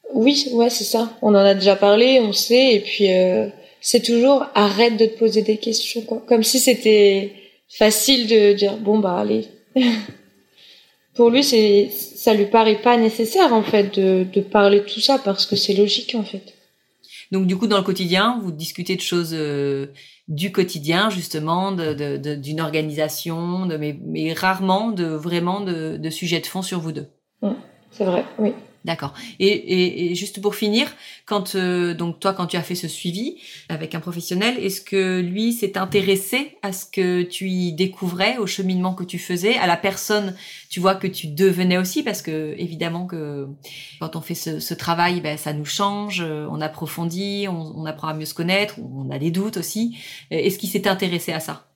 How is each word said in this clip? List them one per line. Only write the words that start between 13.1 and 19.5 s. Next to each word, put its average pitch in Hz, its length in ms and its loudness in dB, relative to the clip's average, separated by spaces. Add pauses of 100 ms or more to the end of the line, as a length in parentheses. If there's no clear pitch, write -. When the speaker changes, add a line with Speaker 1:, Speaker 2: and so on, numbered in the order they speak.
Speaker 1:
en 220 100 4
fait, 202 360 2
de, 190 320 4
de 196 100 2
parler 202 380 6
de 208 60 0
tout - 160 -8
ça, 269 160 2
parce 196 280 -2
que 196 120 -2
c'est - 160 0
logique, 208 420 0
en 214 80 -4
fait. - 300 -14 (800)
Speaker 2:
Donc, 190 140 0
du 185 120 0
coup, 226 100 0
dans 202 100 4
le 190 60 2
quotidien, 190 580 0
vous 180 100 -6
discutez 175 440 -6
de 180 60 -8
choses, 170 320 -2
euh, 143 540 -4 (420)